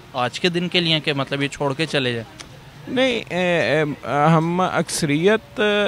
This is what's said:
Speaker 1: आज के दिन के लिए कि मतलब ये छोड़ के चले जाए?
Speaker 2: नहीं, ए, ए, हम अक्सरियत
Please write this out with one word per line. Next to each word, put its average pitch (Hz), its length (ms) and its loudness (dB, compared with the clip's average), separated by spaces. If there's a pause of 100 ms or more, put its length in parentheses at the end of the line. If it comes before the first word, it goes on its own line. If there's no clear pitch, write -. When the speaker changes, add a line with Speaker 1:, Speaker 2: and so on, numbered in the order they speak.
(160)
Speaker 1:
आज 123 220 -2
के 180 120 0
दिन 175 180 -2
के 180 120 0
लिए 165 200 2
कि 151 140 -2
मतलब 139 280 -2
ये 139 60 0
छोड़ 139 260 -2
के 156 120 -2
चले 135 280 -2
जाए? 113 120 -6 (640)
Speaker 2:
नहीं, 254 240 2
ए, 226 180 -6
ए, 156 640 2 (120)
हम 160 560 2
अक्सरियत 170 960 0 (280)